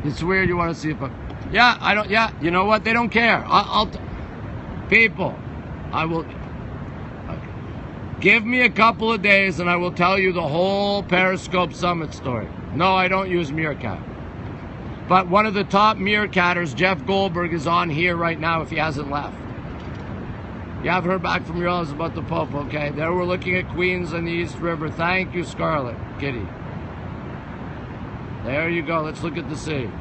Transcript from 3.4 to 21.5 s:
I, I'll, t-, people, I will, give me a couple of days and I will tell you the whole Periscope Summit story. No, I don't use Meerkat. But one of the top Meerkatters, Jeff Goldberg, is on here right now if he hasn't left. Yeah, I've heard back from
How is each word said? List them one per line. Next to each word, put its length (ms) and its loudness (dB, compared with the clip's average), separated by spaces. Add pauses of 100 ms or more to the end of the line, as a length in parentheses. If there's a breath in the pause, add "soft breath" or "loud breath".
I, 160 6
I'll, 260 2
t-, 120 -8 (880)
people, 440 4 (580)
I 140 0
will, 200 -2 (1900)
give 260 6
me 160 2
a 80 6
couple 420 4
of 100 0
days 380 4
and 100 0
I 60 4
will 160 0
tell 260 4
you 140 4
the 160 0
whole 560 2
Periscope 720 2
Summit 400 -2
story. 340 -4 (260)
No, 220 4
I 120 4
don't 220 0
use 220 0
Meerkat. 480 -2 (1080)
But 200 6
one 180 6
of 80 0
the 120 0
top 320 4
Meerkatters, 760 2
Jeff 320 2
Goldberg, 480 2
is 140 -2
on 220 2
here 260 2
right 240 0
now 220 0
if 80 -6
he 80 -2
hasn't 340 0
left. 260 -4 (1400)
Yeah, 160 2
I've 60 0
heard 180 2
back 240 -2
from 120 -6